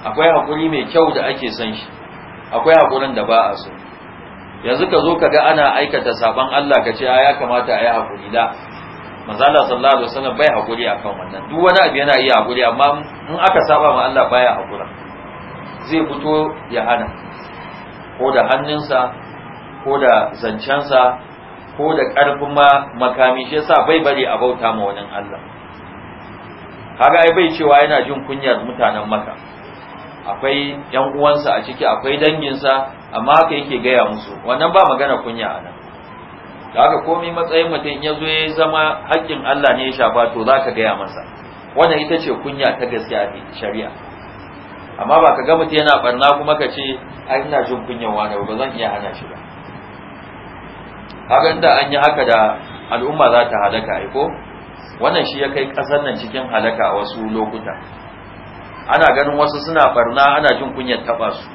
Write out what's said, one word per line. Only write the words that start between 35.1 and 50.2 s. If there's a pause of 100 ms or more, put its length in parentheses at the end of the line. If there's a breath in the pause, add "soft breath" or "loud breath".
kunya
a
nan. (1000)
Da
haka
komai
matsayin
mutum
in
ya
zo
ya
zama
haƙƙin
Allah
ne
ya
shafa,
to
za
ka
gaya
masa. (560)
Wannan
ita
ce
kunya
ta
gaskiya (160)
a
shari'a. (1080)
Amma
ba
ka
ga
mutum
yana
ɓarna
kuma
ka
ce, (300)
"Ai
ina
jin
kunyan
wani
ba,
ba
zan
iya
hana
shi
ba." (1900)